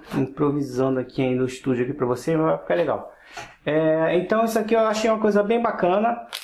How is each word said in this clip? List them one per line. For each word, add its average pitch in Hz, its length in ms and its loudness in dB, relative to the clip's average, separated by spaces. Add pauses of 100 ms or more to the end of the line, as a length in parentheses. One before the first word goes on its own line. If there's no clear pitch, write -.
(140)
improvisando 135 840 0
aqui 127 220 -4
ainda 127 180 0
no 127 60 0
estúdio 123 380 -2
aqui 139 100 -4
pra 131 120 -2
você, 123 300 -2
mas 160 100 2
vai 160 120 0
ficar - 160 -4
legal. 143 380 -2 (520)
É, 160 540 2
então, 214 260 0
isso 220 140 0
aqui 214 160 0
eu 226 60 4
achei 220 300 2
uma 220 80 2
coisa 208 240 4
bem 226 180 2
bacana, 214 680 0 (160)